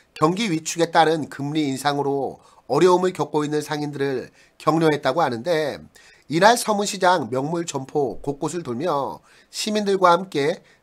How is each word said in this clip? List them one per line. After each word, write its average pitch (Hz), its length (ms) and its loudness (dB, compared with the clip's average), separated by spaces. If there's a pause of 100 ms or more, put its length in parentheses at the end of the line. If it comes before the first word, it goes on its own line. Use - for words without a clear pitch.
(160)
경기 185 360 0
위축에 165 400 -2
따른 160 380 4
금리 147 380 -4
인상으로 139 720 -2 (280)
어려움을 180 460 4
겪고 151 320 -2
있는 147 160 -2
상인들을 143 720 -6 (260)
격려했다고 151 640 2
하는데, 139 560 -2 (520)
이날 196 280 6
서문시장 185 720 0
명물 151 360 -4
점포 135 560 -4
곳곳을 156 400 -6
돌며 127 600 -4 (280)
시민들과 196 600 2
함께 170 500 0 (220)